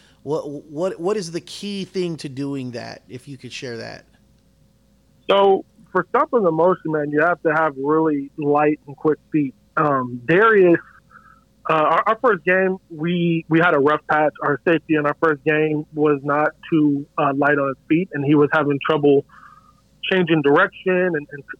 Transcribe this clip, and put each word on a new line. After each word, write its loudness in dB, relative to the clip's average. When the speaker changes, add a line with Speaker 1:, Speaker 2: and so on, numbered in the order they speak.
Speaker 1:
what, -6
what, -8
what -4
is -8
the -8
key -10
thing -6
to -12
doing -8
that, -14
if -18
you -18
could -18
share -12
that? -14
Speaker 2:
So 4
for 0
stopping 0
the 2
motion 0
man, -4
you 0
have 0
to 0
have 0
really 0
light 0
and -18
quick -2
feet. -2
Um, -2
Darius, 4
uh, 0
our, 2
our 0
first 0
game, 0
we, -2
we 2
had 4
a 4
rough 2
patch. 2
Our -2
safety 0
in 0
our -2
first 0
game 0
was 2
not 0
too, 2
uh, 0
light 2
on -2
his -6
feet, 0
and -4
he 2
was 6
having 0
trouble 2
changing 2
direction 0
and, -8
and, -14